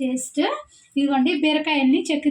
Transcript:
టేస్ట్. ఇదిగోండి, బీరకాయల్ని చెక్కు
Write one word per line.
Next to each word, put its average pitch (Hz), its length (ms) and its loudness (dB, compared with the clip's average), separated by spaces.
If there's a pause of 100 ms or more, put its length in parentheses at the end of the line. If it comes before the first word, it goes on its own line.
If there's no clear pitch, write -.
టేస్ట్. 262 400 -4 (560)
ఇదిగోండి, 277 340 2 (120)
బీరకాయల్ని 302 560 2 (100)
చెక్కు 294 220 0